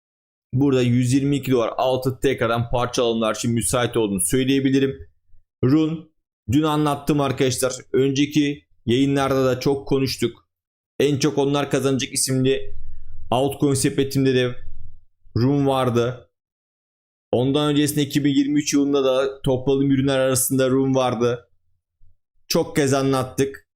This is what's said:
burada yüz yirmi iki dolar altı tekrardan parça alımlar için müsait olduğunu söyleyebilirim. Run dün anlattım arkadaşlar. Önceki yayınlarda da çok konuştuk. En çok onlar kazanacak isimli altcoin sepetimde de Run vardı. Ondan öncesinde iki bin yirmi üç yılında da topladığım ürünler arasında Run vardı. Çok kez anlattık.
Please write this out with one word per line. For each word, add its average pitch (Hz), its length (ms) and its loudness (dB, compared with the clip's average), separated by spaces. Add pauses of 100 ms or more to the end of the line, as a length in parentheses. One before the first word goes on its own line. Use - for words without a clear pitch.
(520)
burada 131 300 2
yüz 123 300 2
yirmi 143 240 2
iki 131 160 -2
dolar 117 240 2
altı 127 440 -2
tekrardan 120 500 -2
parça 120 340 -2
alımlar 113 300 0
için 120 180 -4
müsait 123 440 0
olduğunu 101 240 0
söyleyebilirim. 135 760 0 (680)
Run 156 480 0 (400)
dün 147 100 4
anlattım 151 580 0
arkadaşlar. 127 520 0 (200)
Önceki 143 720 0 (220)
yayınlarda 135 580 2
da 127 160 0
çok 139 280 -2
konuştuk. 131 600 -2 (520)
En 143 180 2
çok 139 200 0
onlar 143 320 0
kazanacak 139 420 -2
isimli 131 640 0 (560)
altcoin 139 440 0
sepetimde 135 600 0
de 127 220 0 (800)
Run 139 300 2
vardı. 123 680 -2 (1000)
Ondan 139 380 2
öncesinde 147 320 0
iki 139 220 -2
bin 143 100 2
yirmi 143 240 0
üç - 160 -2
yılında 143 300 2
da 131 380 0
topladığım 139 480 0
ürünler 135 280 2
arasında 131 520 0
Run 135 240 2
vardı. 120 540 0 (1000)
Çok 165 280 -2
kez 139 180 2
anlattık. 135 800 -2